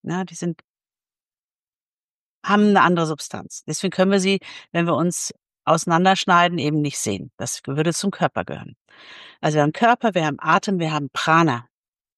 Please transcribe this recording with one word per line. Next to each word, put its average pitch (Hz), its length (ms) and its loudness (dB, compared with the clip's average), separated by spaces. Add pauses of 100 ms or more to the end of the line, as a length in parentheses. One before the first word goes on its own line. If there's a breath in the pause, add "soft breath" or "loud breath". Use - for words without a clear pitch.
Ja, 180 200 -6
die 175 120 -16
sind, 175 260 -6 (1800)
haben 208 240 4
eine 196 140 4
andere 170 220 2
Substanz. - 600 -10
Deswegen 170 260 -4
können 190 200 2
wir 196 100 4
sie, 190 180 0 (320 loud breath)
wenn 170 140 0
wir 170 100 0
uns 170 380 -2 (320)
auseinanderschneiden, 175 920 2
eben 151 240 0
nicht 147 180 -4
sehen. 104 380 -6
Das - 280 -8
würde 156 280 -2
zum 196 180 -4
Körper - 340 -2
gehören. - 320 -12 (640 loud breath)
Also 151 140 0
wir 147 80 4
haben 151 100 0
Körper, 233 400 2
wir 165 120 0
haben 147 140 -4
Atem, 180 400 0
wir 160 140 -2
haben 147 180 -4
Prana. 160 560 2 (500)